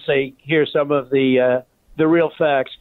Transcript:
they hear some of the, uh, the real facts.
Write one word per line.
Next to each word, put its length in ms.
they 300
hear 300
some 240
of 180
the, 300
uh, 220
the 100
real 300
facts. 440